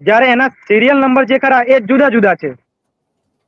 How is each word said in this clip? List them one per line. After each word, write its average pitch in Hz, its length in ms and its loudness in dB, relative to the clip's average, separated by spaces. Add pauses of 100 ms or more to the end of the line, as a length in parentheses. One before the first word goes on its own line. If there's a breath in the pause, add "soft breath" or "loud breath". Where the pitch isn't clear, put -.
જ્યારે 214 260 0
એના 254 220 0
સિરિયલ 240 480 -2
નંબર 262 280 0
જે 254 140 -2
ખરા 262 240 0
એ 262 180 0
જુદા 262 280 0
જુદા 208 260 0
છે, 160 160 -10 (960)